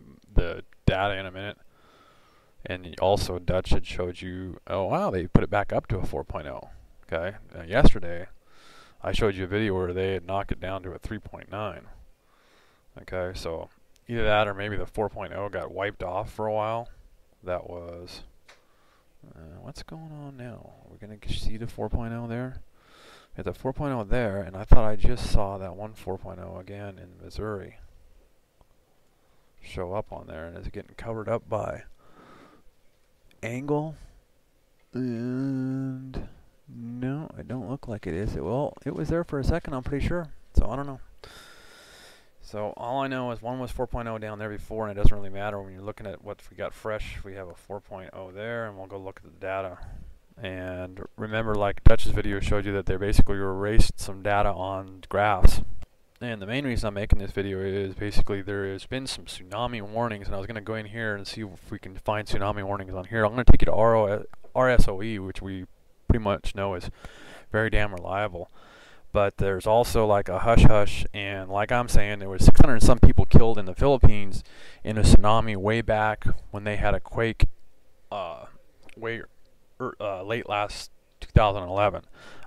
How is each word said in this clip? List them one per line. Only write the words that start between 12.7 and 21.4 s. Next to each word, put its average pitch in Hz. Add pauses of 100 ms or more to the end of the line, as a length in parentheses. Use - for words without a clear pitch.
Okay, 90
so 82 (400)
either 117
that 107
or 101
maybe 98
the 87
four 104
point 87
oh 101
got 87
wiped 101
off 95
for 110
a 107
while. 110 (560)
That 87
was, 87 (1120)
uh, 80
what's -
going 160
on 143
now? 120 (140)
Are -
we -
gonna 104
g-, -
see 107